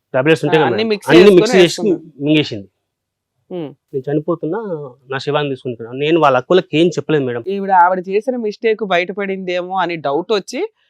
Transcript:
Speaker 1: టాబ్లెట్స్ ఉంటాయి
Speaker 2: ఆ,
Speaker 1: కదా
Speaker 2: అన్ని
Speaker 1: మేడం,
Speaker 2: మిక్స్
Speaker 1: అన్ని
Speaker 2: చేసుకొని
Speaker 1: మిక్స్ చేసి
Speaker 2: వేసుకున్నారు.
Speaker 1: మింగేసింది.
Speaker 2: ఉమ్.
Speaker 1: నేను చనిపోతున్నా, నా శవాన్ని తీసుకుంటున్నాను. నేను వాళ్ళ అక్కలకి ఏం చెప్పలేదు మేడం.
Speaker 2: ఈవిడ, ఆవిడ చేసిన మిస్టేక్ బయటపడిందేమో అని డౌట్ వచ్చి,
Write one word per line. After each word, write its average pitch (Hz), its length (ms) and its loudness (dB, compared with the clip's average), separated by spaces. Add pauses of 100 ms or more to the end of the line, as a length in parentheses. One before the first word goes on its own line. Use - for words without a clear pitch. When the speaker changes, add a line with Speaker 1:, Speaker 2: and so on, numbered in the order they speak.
(140)
Speaker 1:
టాబ్లెట్స్ 151 320 2
ఉంటాయి 147 120 2
Speaker 2:
ఆ, 151 40 4
Speaker 1:
కదా 147 60 2
Speaker 2:
అన్ని - 100 -2
Speaker 1:
మేడం, 226 120 -2
Speaker 2:
మిక్స్ 202 200 -4
Speaker 1:
అన్ని 165 120 8
Speaker 2:
చేసుకొని 202 140 6
Speaker 1:
మిక్స్ 170 160 6
చేసి 190 100 6
Speaker 2:
వేసుకున్నారు. 170 600 -2
Speaker 1:
మింగేసింది. 139 460 -2 (840)
Speaker 2:
ఉమ్. 165 240 -10 (180)
Speaker 1:
నేను 143 180 -6
చనిపోతున్నా, 160 760 -6 (200)
నా 135 80 -6
శవాన్ని 147 340 -2
తీసుకుంటున్నాను. 123 460 -10
నేను 156 220 0
వాళ్ళ 139 180 4
అక్కలకి 180 360 2
ఏం 160 140 2
చెప్పలేదు 156 360 -2
మేడం. 120 240 -6
Speaker 2:
ఈవిడ, 196 240 -6
ఆవిడ 185 380 2
చేసిన 220 260 -2
మిస్టేక్ 220 480 -4
బయటపడిందేమో 185 920 -4
అని 175 180 -2
డౌట్ 147 360 -4
వచ్చి, 247 420 -4 (160)